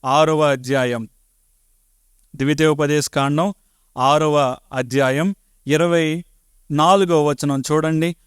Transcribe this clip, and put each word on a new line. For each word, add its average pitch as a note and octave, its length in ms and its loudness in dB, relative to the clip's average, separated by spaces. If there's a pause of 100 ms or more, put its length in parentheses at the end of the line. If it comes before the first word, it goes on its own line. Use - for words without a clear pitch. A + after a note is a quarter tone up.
ఆరవ D#3 400 2
అధ్యాయం, B2+ 640 -2 (1300)
ద్వితీయోపదేశ D3 760 0
కాండం D3 440 -2 (440)
ఆరవ C#3+ 600 2 (160)
అధ్యాయం C3+ 640 -2 (320)
ఇరవై E3 560 0 (480)
నాలుగో E3+ 540 2
వచనం C#3+ 460 -2
చూడండి. D#3+ 440 -2 (120)